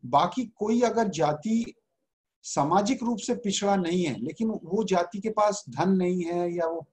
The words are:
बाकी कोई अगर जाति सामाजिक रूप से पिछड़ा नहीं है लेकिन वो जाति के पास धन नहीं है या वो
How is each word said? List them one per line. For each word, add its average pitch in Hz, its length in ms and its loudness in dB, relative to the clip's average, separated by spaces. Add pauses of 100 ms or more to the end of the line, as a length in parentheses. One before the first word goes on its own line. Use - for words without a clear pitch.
बाकी 160 420 2 (100)
कोई 226 280 0
अगर 220 260 2
जाति 160 640 0 (720)
सामाजिक 202 580 2
रूप 233 140 -2
से - 180 -2
पिछड़ा 202 400 0
नहीं 180 280 0
है 127 160 -2
लेकिन 160 300 -4 (140)
वो 190 200 -2
जाति 185 380 0
के 220 100 -4
पास 208 380 2
धन 151 220 0
नहीं 180 320 2
है 175 300 -2
या 170 140 -2
वो 165 260 -6